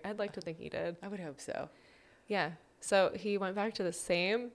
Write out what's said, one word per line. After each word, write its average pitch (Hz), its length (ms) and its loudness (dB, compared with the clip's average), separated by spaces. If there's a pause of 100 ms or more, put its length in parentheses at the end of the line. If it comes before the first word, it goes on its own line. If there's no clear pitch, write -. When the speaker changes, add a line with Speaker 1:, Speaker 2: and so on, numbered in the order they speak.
Speaker 1:
I'd 214 160 -4
like 202 140 -2
to 185 60 -6
think 165 200 -6
he 156 80 -10
did. 170 340 -4
Speaker 2:
I 196 60 -8
would 196 120 -6
hope 147 200 -8
so. - 280 -6 (600)
Speaker 1:
Yeah. 170 240 0 (280)
So 190 360 6
he 202 220 0
went 190 180 -2
back 214 180 0
to - 80 -2
the 175 100 2
same 202 640 2